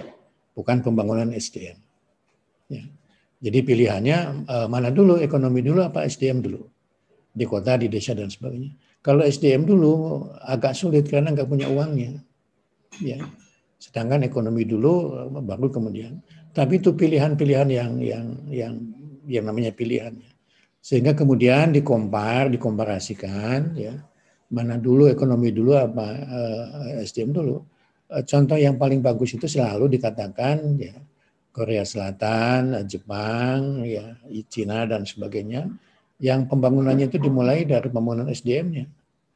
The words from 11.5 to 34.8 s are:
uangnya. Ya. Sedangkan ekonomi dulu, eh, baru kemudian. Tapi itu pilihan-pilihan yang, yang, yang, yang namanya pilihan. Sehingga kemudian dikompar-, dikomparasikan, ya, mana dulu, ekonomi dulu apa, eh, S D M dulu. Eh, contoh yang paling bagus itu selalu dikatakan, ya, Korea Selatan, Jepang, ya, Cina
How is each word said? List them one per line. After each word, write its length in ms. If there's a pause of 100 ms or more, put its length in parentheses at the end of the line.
uangnya. 480 (800)
Ya. 240 (560)
Sedangkan 480
ekonomi 400
dulu, 480 (160)
eh, 160
baru 240
kemudian. 480 (320)
Tapi 320
itu 80
pilihan-pilihan 800
yang, 200 (120)
yang, 240 (240)
yang, 240 (560)
yang 160
namanya 240
pilihan. 480 (640)
Sehingga 320
kemudian 560
dikompar-, 800
dikomparasikan, 1300
ya, 160 (560)
mana 240
dulu, 320
ekonomi 480
dulu 160
apa, 360 (120)
eh, 880
S 80
D 80
M 80
dulu. 320 (480)
Eh, 160
contoh 320
yang 160
paling 240
bagus 340
itu 140
selalu 480
dikatakan, 800
ya, 180 (600)
Korea 320
Selatan, 1040
Jepang, 960
ya, 320 (320)
Cina 400